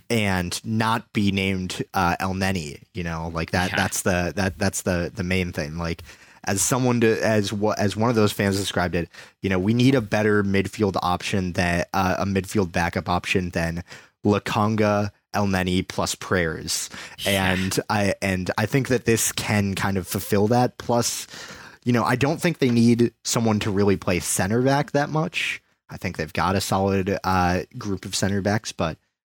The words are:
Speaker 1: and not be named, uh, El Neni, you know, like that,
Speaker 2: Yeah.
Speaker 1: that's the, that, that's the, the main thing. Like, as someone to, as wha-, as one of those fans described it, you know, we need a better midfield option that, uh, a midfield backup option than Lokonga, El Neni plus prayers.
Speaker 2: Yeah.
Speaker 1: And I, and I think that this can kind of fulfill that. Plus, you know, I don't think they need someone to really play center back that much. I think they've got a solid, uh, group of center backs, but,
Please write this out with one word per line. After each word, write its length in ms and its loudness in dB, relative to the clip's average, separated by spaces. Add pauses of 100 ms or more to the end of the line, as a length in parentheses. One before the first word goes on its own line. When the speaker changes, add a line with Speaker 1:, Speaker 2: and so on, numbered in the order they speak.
Speaker 1:
and 560 0
not 480 -2
be 180 2
named, 520 -2 (100)
uh, 260 2
El 140 -4
Neni, 480 -4 (140)
you 80 -6
know, 320 -6
like 160 -4
that, 180 0
Speaker 2:
Yeah. 60 -4
Speaker 1:
that's 260 -2
the, 340 0
that, 220 -2
that's 240 -2
the, 320 -2
the 100 -6
main 280 0
thing. 260 -6
Like, 240 -6 (440)
as 180 0
someone 380 2
to, 220 4
as 300 2
wha-, 240 0
as 180 0
one 140 2
of 60 0
those 160 4
fans 260 0
described 380 -2
it, 140 -2 (340)
you 80 0
know, 80 2
we 160 2
need 180 6
a 80 2
better 420 2
midfield 600 0
option 480 -2
that, 420 0
uh, 240 0
a 80 -2
midfield 460 0
backup 360 -2
option 440 0
than 320 -2 (420)
Lokonga, 840 2 (240)
El 100 2
Neni 420 2
plus 280 -4
prayers. 720 -2 (300)
Speaker 2:
Yeah. 340 2
Speaker 1:
And 260 0 (120)
I, 320 2
and 340 0
I 80 2
think 220 0
that 180 0
this 260 2
can 440 0
kind 220 -2
of 100 -4
fulfill 400 0
that. 320 2
Plus, 480 -2 (580)
you 80 2
know, 100 4
I 120 2
don't 260 0
think 160 0
they 140 2
need 420 4 (100)
someone 360 2
to 100 -2
really 280 4
play 220 0
center 440 0
back 300 2
that 160 0
much. 520 -4 (300)
I 60 -14
think 200 -6
they've 160 -6
got 220 2
a 60 2
solid, 640 0
uh, 380 2 (160)
group 280 -6
of 100 -8
center 260 0
backs, 300 -2
but, 260 -4 (380)